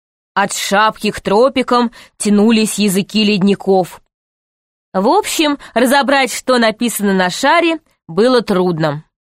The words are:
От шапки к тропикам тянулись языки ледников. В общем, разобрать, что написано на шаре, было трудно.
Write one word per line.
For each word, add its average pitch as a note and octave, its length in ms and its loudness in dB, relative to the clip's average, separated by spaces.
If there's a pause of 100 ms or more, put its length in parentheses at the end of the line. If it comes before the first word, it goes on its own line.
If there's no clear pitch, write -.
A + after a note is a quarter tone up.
(340)
От G3 180 -2
шапки G#3 600 -2
к - 80 -12
тропикам A#3+ 720 0 (240)
тянулись G#3+ 640 2
языки G3+ 420 0
ледников. G3 800 0 (880)
В F#3+ 140 -2
общем, D4+ 500 0 (160)
разобрать, C4 600 0
что B3+ 240 -2
написано G#3+ 540 -2
на F#3 180 0
шаре, E4 480 0 (300)
было A#3 320 2
трудно. E3 640 -2 (240)